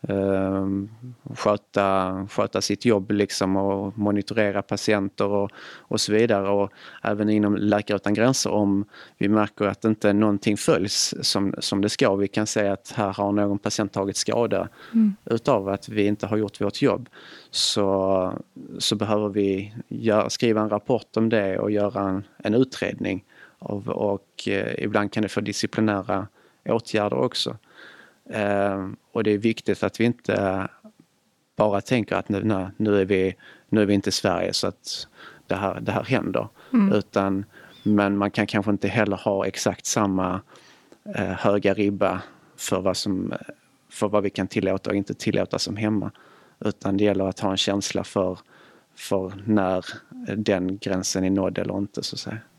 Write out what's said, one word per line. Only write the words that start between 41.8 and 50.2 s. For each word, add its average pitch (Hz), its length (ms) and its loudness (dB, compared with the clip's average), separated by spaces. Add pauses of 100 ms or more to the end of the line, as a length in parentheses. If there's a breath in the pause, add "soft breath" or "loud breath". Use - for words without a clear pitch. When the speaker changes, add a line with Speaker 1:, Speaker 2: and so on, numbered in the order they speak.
Speaker 1:
för - 240 -2
vad 92 160 0
som, 92 360 -4 (580)
för 107 180 -2
vad 104 140 2
vi 101 60 0
kan 95 180 -4
tillåta 95 420 -2
och 101 60 0
inte 101 180 -2
tillåta 101 460 -2
som - 160 -4
hemma. 107 360 -2 (480 soft breath)
Utan 101 380 -2
det 104 60 2
gäller 98 260 2
att 92 100 -8
ha 101 120 0
en 95 60 0
känsla 98 460 0
för, 92 360 -2 (560 soft breath)
för 95 380 -4 (120)
när 95 400 2 (520)